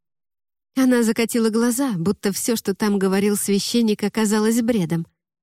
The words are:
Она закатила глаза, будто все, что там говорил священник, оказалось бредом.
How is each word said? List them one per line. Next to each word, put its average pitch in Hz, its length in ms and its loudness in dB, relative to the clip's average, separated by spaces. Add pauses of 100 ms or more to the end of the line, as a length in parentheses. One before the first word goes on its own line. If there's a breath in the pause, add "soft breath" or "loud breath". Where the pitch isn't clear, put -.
(760)
Она 254 260 4
закатила 226 480 0
глаза, 240 420 0
будто 190 400 -2
все, - 240 -2
что 196 180 -4
там 208 240 0
говорил 196 380 0
священник, 208 680 0
оказалось 214 580 0
бредом. 175 460 -2 (360)